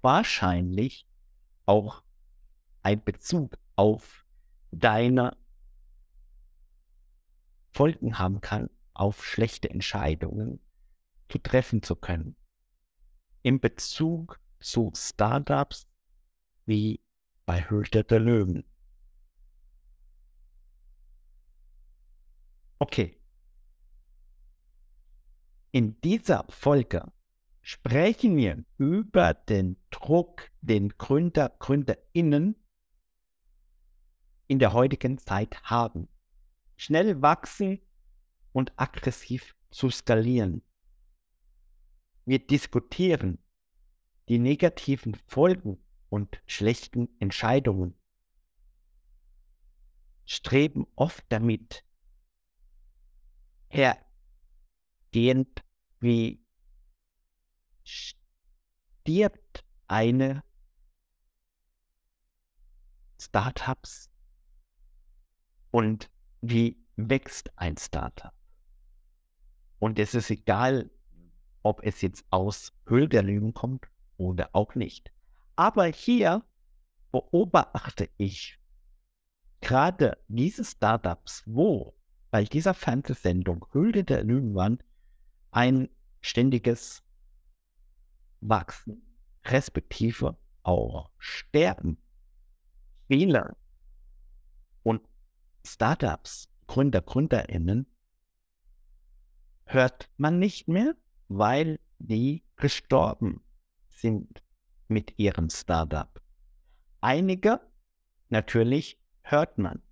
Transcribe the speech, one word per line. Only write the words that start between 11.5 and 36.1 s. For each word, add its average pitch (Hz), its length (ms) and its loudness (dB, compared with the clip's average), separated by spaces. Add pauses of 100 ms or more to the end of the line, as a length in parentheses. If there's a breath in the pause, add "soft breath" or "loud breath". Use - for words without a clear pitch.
zu 90 140 -4
können. 80 400 -8 (1040)
In 127 180 2
Bezug - 800 -4 (180)
zu - 360 -2
Startups 139 920 -2 (800)
wie 107 340 -2 (460)
bei 87 220 -2
Höhle 107 360 0
der 113 160 4
Löwen. 110 440 2 (4000)
Okay. - 400 -4 (2500)
In 110 280 0
dieser 175 480 0
Folge - 640 0 (500)
sprechen 175 720 2
wir 101 280 0 (140)
über 175 560 2
den 95 420 0 (140)
Druck, - 600 0 (100)
den 104 300 2
Gründer, 151 680 0
GründerInnen 147 1000 0 (1900)
in 135 120 -2
der 113 140 6
heutigen 131 460 0
Zeit 104 440 -6
haben, 117 460 -2 (680)